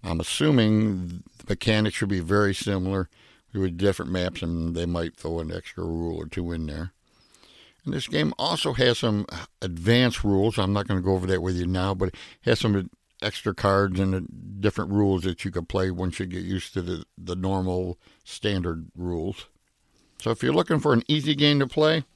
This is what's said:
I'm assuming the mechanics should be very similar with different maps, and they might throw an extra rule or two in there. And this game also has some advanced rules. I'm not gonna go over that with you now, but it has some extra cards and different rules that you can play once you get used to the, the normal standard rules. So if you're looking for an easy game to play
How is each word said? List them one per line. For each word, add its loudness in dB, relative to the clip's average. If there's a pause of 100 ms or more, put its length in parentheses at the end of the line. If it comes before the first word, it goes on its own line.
I'm -2
assuming 2 (160)
the -20
mechanics 0
should -2
be 0
very 2
similar -2 (460)
with -2
different 2
maps, -2
and -2
they -2
might -2
throw -6
an -6
extra -10
rule -4
or -8
two -6
in -4
there. -8 (920)
And -6
this -6
game -2
also -2
has 4
some 0 (380)
advanced 2
rules. 4
I'm 2
not 0
gonna 0
go 2
over 0
that 2
with -2
you -2
now, 0
but 0
it -10 (240)
has 2
some 0 (320)
extra -2
cards 4
and -2
different 0
rules 2
that -4
you -4
can -4
play 0
once -4
you -2
get -8
used -6
to -2
the, -6 (120)
the -8
normal -2 (260)
standard -4
rules. -6 (760)
So -2
if -2
you're 2
looking 2
for 4
an 6
easy 2
game 4
to 2
play 2 (120)